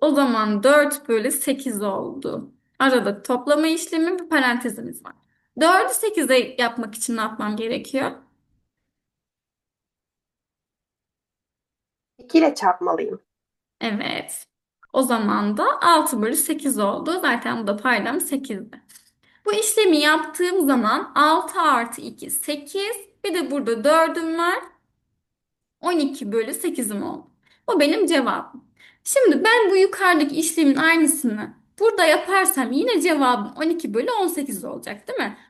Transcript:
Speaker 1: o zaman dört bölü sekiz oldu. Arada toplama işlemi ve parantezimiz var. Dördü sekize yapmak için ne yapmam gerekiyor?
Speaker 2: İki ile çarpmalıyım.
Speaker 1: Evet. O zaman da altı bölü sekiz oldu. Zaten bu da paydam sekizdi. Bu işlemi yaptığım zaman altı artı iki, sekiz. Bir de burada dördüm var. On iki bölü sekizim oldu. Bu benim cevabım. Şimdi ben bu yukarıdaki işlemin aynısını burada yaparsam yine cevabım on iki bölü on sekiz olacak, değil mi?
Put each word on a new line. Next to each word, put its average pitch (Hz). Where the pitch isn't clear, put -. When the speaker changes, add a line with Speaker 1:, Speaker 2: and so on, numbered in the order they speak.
Speaker 1:
o 302
zaman 220
dört 285
bölü 226
sekiz 262
oldu. -
Arada 226
toplama 285
işlemi 330
ve -
parantezimiz 247
var. -
Dördü 370
sekize 262
yapmak 240
için 233
ne 226
yapmam 214
gerekiyor? 233
Speaker 2:
İki 247
ile 320
çarpmalıyım. -
Speaker 1:
Evet. -
O 269
zaman 208
da 415
altı 302
bölü 226
sekiz 277
oldu. 208
Zaten 240
bu 202
da 202
paydam 233
sekizdi. -
Bu 415
işlemi 427
yaptığım 320
zaman 262
altı 311
artı 247
iki, -
sekiz. 392
Bir 392
de 294
burada 233
dördüm 320
var. 359
On 330
iki 269
bölü 226
sekizim 214
oldu. -
Bu 392
benim 330
cevabım. 277
Şimdi 370
ben 440
bu 392
yukarıdaki 370
işlemin 311
aynısını 302
burada 403
yaparsam 320
yine 359
cevabım 254
on 320
iki 330
bölü 277
on 403
sekiz 269
olacak, -
değil 494
mi? 208